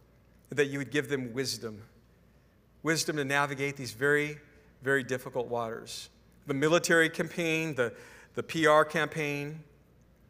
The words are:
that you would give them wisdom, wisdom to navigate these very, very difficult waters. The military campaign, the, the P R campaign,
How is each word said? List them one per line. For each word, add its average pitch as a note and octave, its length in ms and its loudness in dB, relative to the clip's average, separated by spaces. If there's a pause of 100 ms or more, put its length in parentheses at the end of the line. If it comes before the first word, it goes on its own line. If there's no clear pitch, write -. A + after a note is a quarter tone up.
(500)
that C#3+ 160 2
you C#3 120 -6
would C#3 120 -8
give C#3+ 180 0
them B2+ 240 -4
wisdom, A2+ 500 -6 (1000)
wisdom D#3 340 0
to C#3+ 80 0
navigate C#3 520 0
these A#2+ 160 -10
very, D3 460 2 (440)
very C3+ 200 2
difficult B2 460 -4
waters. A#2 600 -6 (380)
The C#3+ 80 0
military D#3+ 540 6
campaign, D#3+ 680 -2
the, A#2+ 200 -2 (400)
the A#2+ 80 -4
P D#3+ 240 0
R D3+ 180 8
campaign, D3+ 760 -4 (680)